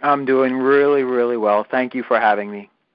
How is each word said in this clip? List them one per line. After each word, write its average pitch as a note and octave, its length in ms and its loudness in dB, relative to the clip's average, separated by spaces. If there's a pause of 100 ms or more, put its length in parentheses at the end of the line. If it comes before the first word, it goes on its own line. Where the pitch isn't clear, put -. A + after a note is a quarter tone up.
I'm C#3+ 220 0
doing C3 280 2
really, C#3 480 2
really B2 360 -2
well. G#2 340 0
Thank B2+ 240 -4
you B2 80 -6
for A2+ 160 0
having G#2 320 0
me. G2+ 180 -14 (260)